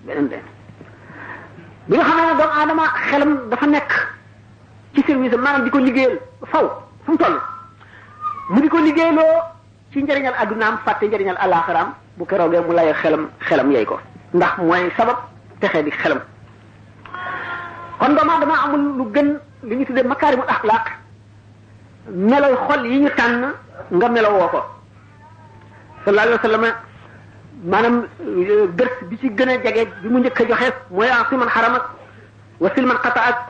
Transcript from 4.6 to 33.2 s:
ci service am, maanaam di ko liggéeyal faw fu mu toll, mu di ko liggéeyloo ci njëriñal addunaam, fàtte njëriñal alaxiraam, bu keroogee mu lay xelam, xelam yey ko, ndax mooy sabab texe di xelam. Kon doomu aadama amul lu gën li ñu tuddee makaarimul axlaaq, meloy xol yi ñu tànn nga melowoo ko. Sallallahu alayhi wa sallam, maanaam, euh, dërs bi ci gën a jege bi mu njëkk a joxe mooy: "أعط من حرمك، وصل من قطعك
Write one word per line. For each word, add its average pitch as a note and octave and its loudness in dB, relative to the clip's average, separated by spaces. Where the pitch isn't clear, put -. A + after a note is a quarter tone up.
ci C#4+ 2
service C4 2
am, A#3 0
maanaam C4+ 0
di B3 -2
ko C#4+ 2
liggéeyal B3+ 2
faw D4 2
fu - -4
mu D#4 2
toll, - 2
mu G#3 4
di D4+ 2
ko D#4+ 2
liggéeyloo D#4+ 4
ci C#4 -2
njëriñal C#4 -2
addunaam, A3 -2
fàtte G#3 0
njëriñal G#3 -2
alaxiraam, F3+ 0
bu F3 -8
keroogee F3 2
mu E3+ -2
lay E3 4
xelam, D#3 0
xelam C#3+ 0
yey A#2 2
ko, - -6
ndax F3 2
mooy F3 0
sabab A#3 2
texe F3 0
di D3 -2
xelam. D3 -2
Kon C4+ 2
doomu D#4+ 4
aadama D#4+ 2
amul C#4+ -2
lu B3+ -2
gën C#4+ 2
li A3+ -4
ñu C4+ -2
tuddee C4 -2
makaarimul B3+ 0
axlaaq, G#3+ 0
meloy B3 2
xol C#4+ 0
yi B3+ 0
ñu C#4+ 4
tànn A#3+ 0
nga G3 2
melowoo G#3 2
ko. C#3+ -2
Sallallahu G#3+ 2
alayhi A#3 0
wa A3+ 0
sallam, A3+ 0
maanaam, A3+ 2
euh, G#3 2
dërs B3 -2
bi A3 -10
ci B3+ -2
gën A#3+ 0
a B3+ 0
jege A3 0
bi G#3 -8
mu B3 2
njëkk B3 0
a A#3 4
joxe A#3+ 0
mooy: G3+ 0
"أعط A#3+ 2
من B3 0
حرمك، A#3+ 0
وصل F#3+ 2
من B3 2
قطعك A#3+ 0